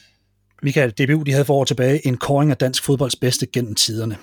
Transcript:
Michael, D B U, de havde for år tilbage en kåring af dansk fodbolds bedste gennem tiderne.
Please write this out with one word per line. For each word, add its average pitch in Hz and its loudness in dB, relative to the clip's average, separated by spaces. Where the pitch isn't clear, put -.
Michael, 139 0
D 135 -2
B 131 2
U, 156 2
de 143 -2
havde 139 4
for 143 2
år 139 2
tilbage 131 0
en 127 0
kåring 143 2
af 131 0
dansk 127 -2
fodbolds 139 0
bedste 127 -2
gennem 120 -4
tiderne. 110 -2